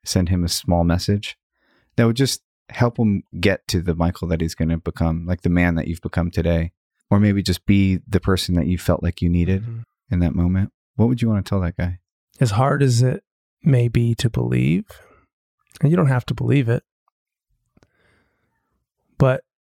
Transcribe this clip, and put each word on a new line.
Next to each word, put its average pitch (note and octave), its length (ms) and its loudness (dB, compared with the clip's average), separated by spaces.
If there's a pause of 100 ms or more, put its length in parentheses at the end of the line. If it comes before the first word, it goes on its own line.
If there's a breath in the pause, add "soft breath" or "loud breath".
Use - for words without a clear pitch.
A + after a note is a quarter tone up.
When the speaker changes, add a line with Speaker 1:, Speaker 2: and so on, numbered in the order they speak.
Speaker 1:
send F2+ 240 0
him F2+ 140 0
a E2 60 -2
small E2+ 340 0
message F2 540 -2 (580)
that A#2 100 2
would A2+ 120 2
just C3 240 -2 (280)
help A#2+ 300 -2
him G#2 240 2 (160)
get F#2+ 300 0
to F2+ 120 0
the E2+ 140 -2
Michael E2+ 320 -2
that E2+ 140 -2
he's E2 140 -4
gonna E2 220 -2
become, E2 480 -4
like, F2 160 -4
the F2+ 80 0
man F2 260 2
that E2 120 -4
you've E2 140 -8
become F2 280 -4
today, E2+ 440 -2 (360)
or G2+ 100 4
maybe G2+ 220 2
just - 240 -4
be G2 420 4
the F#2 120 0
person F#2 360 0
that E2+ 120 0
you F2+ 100 0
felt - 240 -2
like E2+ 200 -4
you F2 80 2
needed F2 340 0
Speaker 2:
Mm-hmm. A#2 160 -10 (320)
Speaker 1:
in F#2 80 0
that F2 160 0
moment. F#2 360 0 (260)
What A2 100 2
would A#2+ 140 -2
you A2+ 80 0
wanna G2+ 140 0
tell G2 180 -2
that E2+ 160 -6
guy? F2 220 -6 (420)
Speaker 2:
As A#2+ 100 0
hard C#3 320 0
as B2 180 2
it B2+ 220 0 (400)
may B2 240 2
be A#2 280 0
to - 140 -2
believe, A#2+ 540 0 (1000 loud breath)
and C#3+ 80 2
you F3 80 2
don't E3+ 100 2
have B2+ 200 0
to - 80 -4
believe B2 340 0
it, A#2 140 0 (2250)
but C3 260 2 (180)